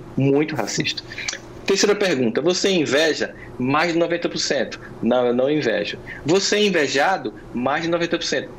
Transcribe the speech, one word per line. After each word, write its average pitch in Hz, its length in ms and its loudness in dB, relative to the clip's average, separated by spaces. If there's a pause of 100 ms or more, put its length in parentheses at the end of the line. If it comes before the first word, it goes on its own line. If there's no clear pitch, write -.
(160)
muito 143 400 2
racista." - 480 -4 (640)
Terceira 196 300 4
pergunta, 131 460 2
"Você 180 280 2
inveja?" 143 640 2 (260)
Mais 151 340 0
de 165 60 2
noventa 170 300 0
por - 100 -6
cento. - 400 -2 (220)
"Não, 123 260 4
eu 120 60 2
não 127 160 2
invejo." 120 480 0 (280)
"Você 196 320 2
é 208 80 4
invejado?" 147 680 2 (200)
Mais 135 300 0
de 165 60 -2
noventa 170 280 0
por - 80 -8
cento. - 340 -2